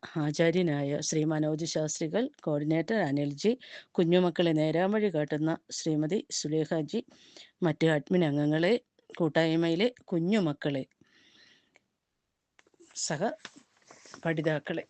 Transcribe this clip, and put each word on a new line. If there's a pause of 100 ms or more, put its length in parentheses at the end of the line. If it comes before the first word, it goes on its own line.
(180)
ആചാര്യനായ
ശ്രീ
മനോജ്
ശാസ്ത്രികൾ, (140)
കോർഡിനേറ്റർ
അനിൽജി, (400)
കുഞ്ഞുമക്കളെ
നേരാൻ
വഴി
കാട്ടുന്ന (140)
ശ്രീമതി (120)
സുലേഖാജി, (600)
മറ്റ്
അഡ്മിൻ
അംഗങ്ങളെ, (360)
കൂട്ടായ്മയിലെ (160)
കുഞ്ഞുമക്കളെ, (2000)
സഹ (960)
പഠിതാക്കളെ